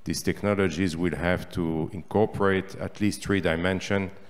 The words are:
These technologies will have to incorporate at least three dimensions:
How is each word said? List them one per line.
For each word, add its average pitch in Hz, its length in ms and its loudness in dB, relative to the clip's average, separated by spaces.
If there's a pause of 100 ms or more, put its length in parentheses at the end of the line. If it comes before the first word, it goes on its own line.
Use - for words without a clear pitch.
These - 180 -4
technologies 92 760 2
will 85 180 0
have 85 360 0
to 82 420 -2
incorporate 98 840 2
at - 220 -6
least 104 220 0
three 98 200 2
dimensions: 92 680 0 (200)